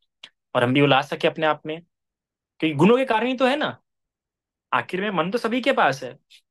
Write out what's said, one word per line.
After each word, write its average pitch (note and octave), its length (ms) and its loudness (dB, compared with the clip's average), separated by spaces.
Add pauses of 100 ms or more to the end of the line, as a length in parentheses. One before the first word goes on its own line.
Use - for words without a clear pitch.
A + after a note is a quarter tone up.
(540)
और B2 100 2
हम B2 100 0
भी C#3+ 60 4
वो C#3+ 60 6
ला C3+ 160 4
सके D#3+ 260 -4
अपने D#3 180 -2
आप D3+ 200 -2
में, D#3 140 -10
क्योंकि - 960 -10
गुणों F#3+ 200 6
के C4 80 0
कारण A#3 220 0
ही B3+ 100 -2
तो B3+ 100 0
है C4+ 100 2
ना, F#3 200 -6 (960)
आखिर B2+ 280 -4
में G#3 120 -4
मन F3 180 -2
तो A#3+ 80 -4
सभी A#3+ 220 -2
के C4 120 -2
पास D#3 320 0
है, B2 80 -14 (380)